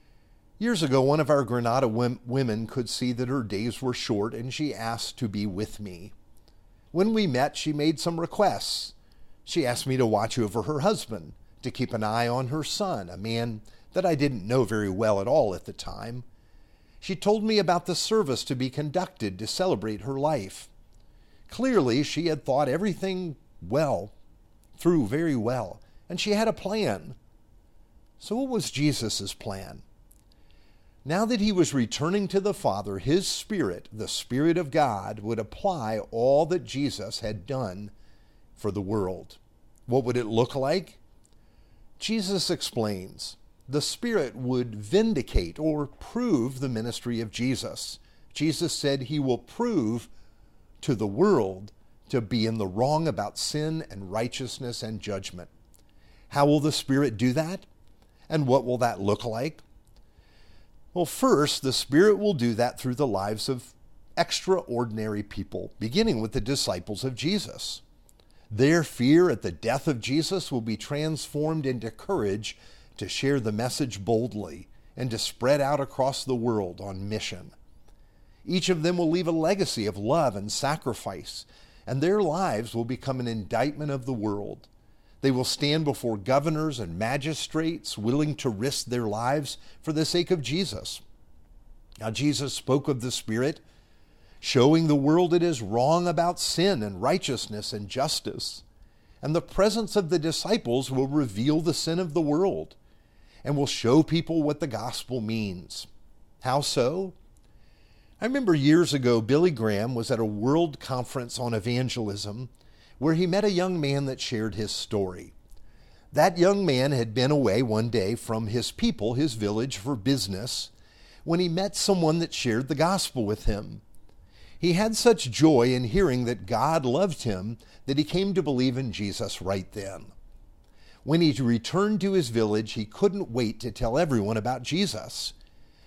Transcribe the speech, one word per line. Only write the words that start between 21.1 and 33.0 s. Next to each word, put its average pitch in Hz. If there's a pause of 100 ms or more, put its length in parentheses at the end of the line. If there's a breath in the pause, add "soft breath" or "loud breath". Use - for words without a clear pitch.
Clearly, 165
she 165
had 156
thought 139
everything 185 (260)
well, 104 (640)
through 165
very 147
well, 117 (300 soft breath)
and 175
she 208
had 214
a 214
plan. 139 (1040)
So -
what 269
was 220
Jesus' 120
plan? - (1200 soft breath)
Now 185
that 220
he 214
was 175
returning 165
to 190
the 196
Father, 101
his 151